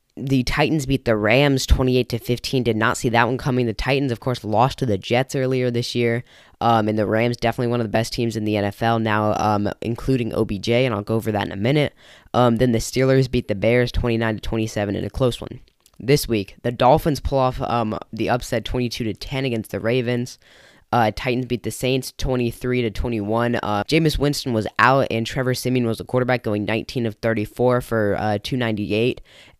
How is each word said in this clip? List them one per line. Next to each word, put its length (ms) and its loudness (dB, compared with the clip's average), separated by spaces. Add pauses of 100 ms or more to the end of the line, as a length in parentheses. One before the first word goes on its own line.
(200)
the 240 0
Titans 440 0
beat 180 0
the 100 2
Rams 520 4
twenty-eight 420 2
to 80 -4
fifteen. 460 -2
Did 120 0
not 220 2
see 120 -2
that 180 4
one 100 -2
coming. 300 0
The 60 -4
Titans, 380 -2
of 80 -6
course, 240 -6
lost 360 2
to 80 -2
the 100 0
Jets 380 -2
earlier 340 0
this 240 -4
year. 300 0 (360)
Um, 280 4
and 100 0
the 80 2
Rams, 320 2
definitely 320 -2
one 120 0
of 20 0
the 80 -4
best 220 -2
teams 220 -2
in 80 -4
the 140 0
N 60 0
F 180 -4
L 160 2
now, 400 0
um, 320 2 (120)
including 520 -2
O 100 0
B 140 -4
J, 300 0
and 80 -2
I'll 80 -4
go 100 -4
over 180 -2
that 140 -2
in 60 -8
a 40 -10
minute. 380 0 (400)
Um, 220 4
then 160 2
the 80 2
Steelers 500 2
beat 180 -2
the 60 -2
Bears 380 2
twenty-nine 460 -2
to 40 -12
twenty-seven 540 -4
in 100 -4
a 60 -6
close 280 0
one. 200 -14 (400)
This 280 2
week, 360 -4
the 80 -2
Dolphins 480 2
pull 180 -2
off, 240 0
um, 380 -2 (120)
the 200 -2
upset 340 -2
twenty-two 380 -4
to 100 -2
ten 320 -6
against 240 -2
the 100 -6
Ravens. 600 -2 (500)
Uh, 240 2
Titans 320 -2
beat 180 -4
the 60 -4
Saints 480 -2
twenty-three 640 -2
to 80 0
twenty-one. 720 -2
Uh, 220 -2
Jameis 340 2
Winston 360 -2
was 120 0 (140)
out, 320 6
and 160 -2
Trevor 260 -2
Siemian 320 0
was 140 -2
the 60 -10
quarterback, 380 0
going 220 -2
nineteen 400 -2
of 100 -4
thirty-four 680 0
for, 360 0
uh, 240 0
two 160 -4
ninety-eight. 640 0 (380)